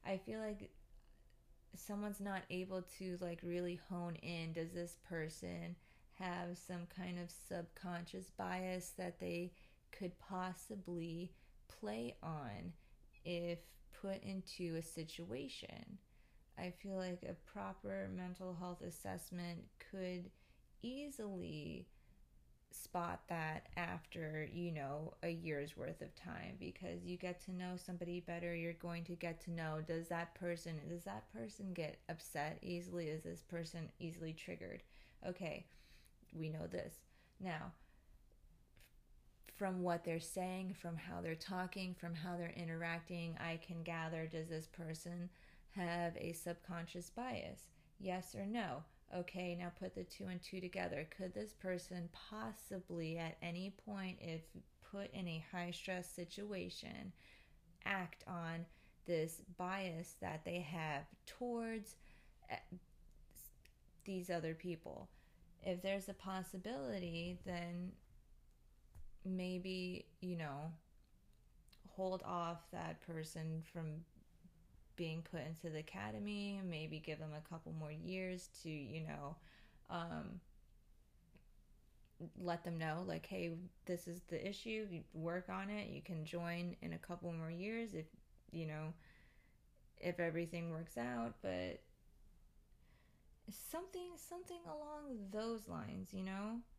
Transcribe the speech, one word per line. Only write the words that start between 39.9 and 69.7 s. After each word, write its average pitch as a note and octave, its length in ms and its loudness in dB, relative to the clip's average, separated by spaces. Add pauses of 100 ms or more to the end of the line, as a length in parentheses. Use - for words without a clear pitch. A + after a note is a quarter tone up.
they're E3+ 160 6
saying, F#3 600 2
from E3+ 180 0
how F3 240 -2
they're E3 120 4
talking, F#3 640 2
from E3+ 140 0
how F3 240 2
they're E3+ 180 2
interacting, E3+ 840 2
I E3 260 2
can E3 160 -2
gather, D#3+ 460 2
does D#3+ 220 0
this D#3+ 180 0
person E3+ 640 -2 (420)
have E3+ 460 4
a E3 160 2
subconscious E3+ 760 -2
bias? - 520 0 (380)
Yes F#3 360 2
or G3 100 2
no? F#3+ 380 2 (320)
Okay, F3+ 420 2
now F3 220 0
put F#3 160 0
the F#3 80 0
two G3 220 -4
and F3+ 160 0
two - 180 -2
together. F3 480 2 (100)
Could F#3 160 0
this G#3+ 200 -2
person F3+ 560 0 (200)
possibly F#3 880 0
at E3 240 0
any F3 320 0 (120)
point, F#3+ 340 0
if E3 220 0 (500)
put G3+ 220 -2
in F3+ 160 2
a D#3+ 200 0
high F3 220 2
stress F3+ 420 0
situation, F#3 1000 -2 (720)
act F#3 420 2
on E3+ 380 2 (400)
this E3 360 6 (160)
bias F3+ 600 2
that D#3+ 240 0
they E3+ 160 4
have D#3 440 2 (220)
towards, A3+ 680 0 (540)
eh, - 80 2 (1500)
these F#3 260 2
other E3 240 4
people? D#3+ 540 -2 (560)
If F3+ 180 4
there's G3 280 4
a G3 40 -4
possibility, F#3 1300 0
then F3 480 0 (1300)
maybe, F#3 840 2 (120)